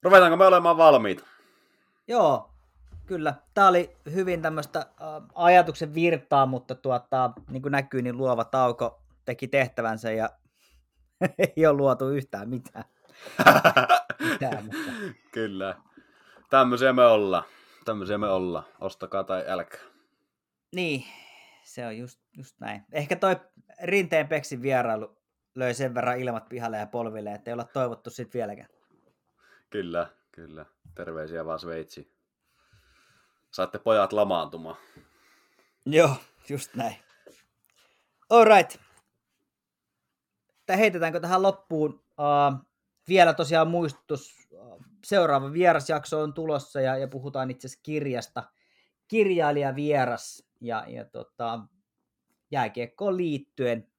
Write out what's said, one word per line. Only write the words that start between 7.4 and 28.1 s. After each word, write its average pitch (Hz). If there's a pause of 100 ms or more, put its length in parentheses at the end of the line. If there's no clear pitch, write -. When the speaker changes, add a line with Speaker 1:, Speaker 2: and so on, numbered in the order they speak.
Speaker 2:
niin 131
kuin 139
näkyy, 139
niin 123
luova 123
tauko 123 (220)
teki 127
tehtävänsä 113
ja 110 (920)
<laughs> - (180)
ei 160
ole 151
luotu 135
yhtään 127
mitään. 123 (540)
Speaker 1:
<laughs> -
Speaker 2:
Mitään, 120
mutta 226 (540)
Speaker 1:
Kyllä. 98 (760)
Tämmöisiä 127
me 123
ollaan. 101 (400)
Tämmöisiä 104
me 104
ollaan. 92 (160)
Ostakaa 95
tai 92
älkää. 90 (920)
Speaker 2:
Niin, 160 (600)
se 123
on 110
just, 123 (160)
just -
näin. 107 (100)
Ehkä 147
toi 185 (460)
Rinteen 175
Peksin 143
vierailu 117 (360)
löi 127
sen 127
verran 123
ilmat 123
pihalle 117
ja 104
polville, 110
ettei 110
olla 120
toivottu 120